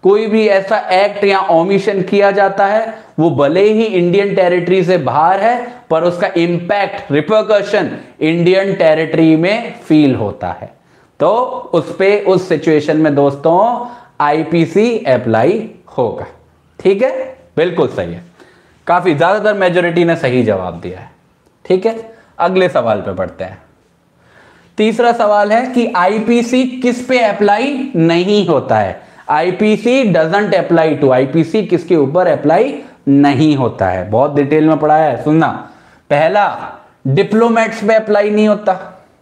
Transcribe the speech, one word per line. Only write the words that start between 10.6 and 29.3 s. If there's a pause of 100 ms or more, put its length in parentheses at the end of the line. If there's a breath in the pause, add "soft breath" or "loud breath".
तो (380)
उस
पे,
उस
situation
में
दोस्तों (340 loud breath)
आईपीसी
apply (220)
होगा। (580)
ठीक
है, (200)
बिल्कुल
सही
है, (640 soft breath)
काफी
ज्यादातर
majority
ने
सही
जवाब
दिया
है। (540)
ठीक
है, (260 loud breath)
अगले
सवाल
पे
बढ़ते
हैं। (1160 soft breath)
तीसरा
सवाल
है
कि
आईपीसी
किस
पे
apply
नहीं
होता
है? (180 loud breath)
आईपीसी